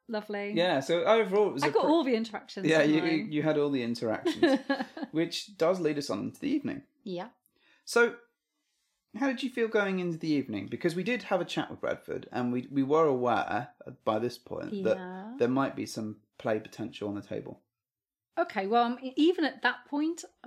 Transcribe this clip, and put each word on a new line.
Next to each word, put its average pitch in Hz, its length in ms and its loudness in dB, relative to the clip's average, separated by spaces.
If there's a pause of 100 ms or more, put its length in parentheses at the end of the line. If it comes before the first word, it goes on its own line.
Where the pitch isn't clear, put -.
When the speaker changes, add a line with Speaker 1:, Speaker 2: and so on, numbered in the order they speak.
Speaker 1:
lovely. 208 480 -6
Speaker 2:
Yeah, 165 240 4
so 170 240 0
overall 208 440 4
it 135 60 -4
was 135 80 -4
Speaker 1:
I 202 60 2
Speaker 2:
a - 20 0
Speaker 1:
got 311 140 2
Speaker 2:
pr- 277 40 4
Speaker 1:
all 320 160 4
the 254 120 0
interactions, 220 500 -6
Speaker 2:
Yeah, 156 180 6
Speaker 1:
didn't 151 100 4
Speaker 2:
you, 160 80 2
Speaker 1:
I? 160 280 0
Speaker 2:
you 147 120 -2
had 151 160 2
all 143 120 2
the 135 140 0
interactions, 127 760 0 (280)
Speaker 1:
<laughs> - 260 -12
Speaker 2:
which 165 440 -4
does 180 240 2
lead 151 160 0
us 139 140 -4
on 101 80 -2
into - 220 -8
the - 100 -4
evening. - 320 -4 (220)
Speaker 1:
Yeah. 185 240 -8 (560)
Speaker 2:
So, 233 320 4 (1040)
how 269 80 0
did 254 160 -2
you 262 80 -4
feel 226 180 0
going 202 320 2
into 175 160 -2
the 160 140 -2
evening? 113 380 -2
Because 156 280 -2
we 185 60 -2
did 226 220 -2
have 185 180 0
a - 20 -6
chat - 260 -4
with - 120 -14
Bradford, - 500 -4
and 123 200 -2
we, 123 200 -2
we 139 100 2
were 147 240 4
aware 123 640 2 (380)
by 110 120 2
this 120 200 -4
point - 340 -10
Speaker 1:
Yeah. 196 120 -4
Speaker 2:
that 185 540 -2
there 120 100 4
might 131 280 0
be 107 80 -4
some 107 320 -8 (220)
play 110 200 0
potential 104 520 -8
on 101 40 -6
the 104 80 -8
table. - 380 -10 (760)
Speaker 1:
Okay, 220 280 -2
well, 240 180 4
um, 240 180 -2
e-, 254 140 -8
even 330 280 4
at - 180 -2
that 247 240 0
point, 311 380 -2 (220)